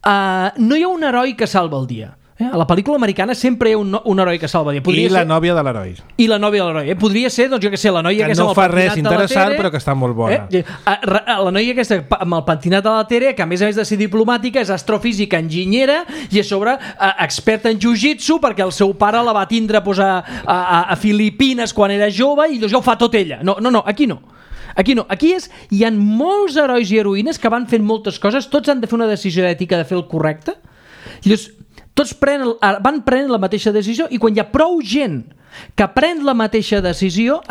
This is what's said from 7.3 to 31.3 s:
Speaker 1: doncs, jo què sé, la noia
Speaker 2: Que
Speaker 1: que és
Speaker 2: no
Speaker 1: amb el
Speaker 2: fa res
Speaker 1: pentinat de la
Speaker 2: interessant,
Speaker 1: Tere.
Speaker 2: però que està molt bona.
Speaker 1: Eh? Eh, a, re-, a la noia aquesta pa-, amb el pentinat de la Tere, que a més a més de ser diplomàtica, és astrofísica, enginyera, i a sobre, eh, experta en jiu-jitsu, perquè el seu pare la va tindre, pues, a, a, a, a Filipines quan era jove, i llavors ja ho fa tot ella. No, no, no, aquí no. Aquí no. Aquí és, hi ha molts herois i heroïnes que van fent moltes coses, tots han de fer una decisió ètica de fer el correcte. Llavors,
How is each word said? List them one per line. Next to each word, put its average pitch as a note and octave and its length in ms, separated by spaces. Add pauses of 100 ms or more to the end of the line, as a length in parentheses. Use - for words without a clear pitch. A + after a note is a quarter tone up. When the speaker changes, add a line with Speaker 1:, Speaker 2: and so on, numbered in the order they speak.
Speaker 1:
doncs, B3+ 160
jo G#3 60
què G3 80
sé, G#3 160
la E3 80
noia G3+ 240
Speaker 2:
Que - 60
Speaker 1:
que - 20
és E3 80
Speaker 2:
no - 60
Speaker 1:
amb - 20
el F#3+ 80
Speaker 2:
fa F#3+ 140
res F3+ 180
Speaker 1:
pentinat D#3 220
de F3 80
la - 20
Speaker 2:
interessant, G3 300
Speaker 1:
Tere. A#3 100
Speaker 2:
però D4 100
que D3+ 60
està C#3 180
molt B2 220
bona. A2+ 220 (100)
Speaker 1:
Eh? F#3 100
Eh, E3+ 60 (240)
a, G3 140
re-, G#3+ 260
a A#3 60 (100)
la F3+ 80
noia A3+ 220
aquesta A#3 240 (100)
pa-, G3+ 160
amb E3+ 80
el E3 100
pentinat F3 400
de G#3+ 60
la A3 180
Tere, A#3+ 300
que G3 60
a - 20
més F3 160
a G#3 80
més G#3 80
de G#3+ 80
ser G#3 160
diplomàtica, A3 640
és F#3 80
astrofísica, G#3 640
enginyera, F#3 640 (340)
i G3+ 80
a - 20
sobre, G#3 300
eh, - 380 (100)
experta A3 480
en A3 100
jiu-jitsu, A#3+ 640
perquè G3+ 240
el F#3 80
seu G3 240
pare G#3+ 260
la A#3 80
va G3+ 160
tindre, A3 380
pues, G3 140
a, G3 180
a, F3 400
a, F3+ 320
a F3+ 80
Filipines A3 760
quan G3+ 220
era G#3 160
jove, C#4+ 400
i C#4 80
llavors G#3+ 160
ja B3 80
ho - 80
fa A#3+ 80
tot A#3 160
ella. D#3+ 300
No, F#3+ 180
no, A#3+ 80
no, A3+ 160
aquí G#3+ 240
no. E3+ 100 (560)
Aquí A#3 220
no. A3 100
Aquí D#4 300
és, - 140 (180)
hi G3+ 160
ha A3+ 80
molts C#4 640
herois B3 320
i G#3+ 80
heroïnes G#3 400
que A#3+ 160
van A#3+ 160
fent A3+ 160
moltes G#3+ 340
coses, A3+ 300
tots C#4+ 240
han B3+ 80
de A3 80
fer A#3 80
una A#3 80
decisió F#3 400
ètica F3 320
de E3 80
fer F3+ 140
el - 100
correcte. D#3 460 (680)
Llavors, G#3 280 (420)